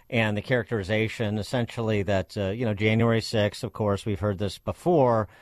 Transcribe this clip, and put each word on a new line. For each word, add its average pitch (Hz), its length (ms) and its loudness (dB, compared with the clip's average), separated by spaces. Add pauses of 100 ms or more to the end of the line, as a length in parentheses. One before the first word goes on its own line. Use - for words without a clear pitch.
and 110 280 0
the 104 40 -2
characterization 107 960 -2
essentially 110 680 -2
that, 95 340 -2
uh, 95 140 -2
you 120 140 -4
know, 110 80 0
January 110 460 2
sixth, 104 440 -2
of 113 100 -8
course, 101 320 0
we've 101 160 -2
heard 104 160 0
this 98 200 -4
before, 120 680 2 (140)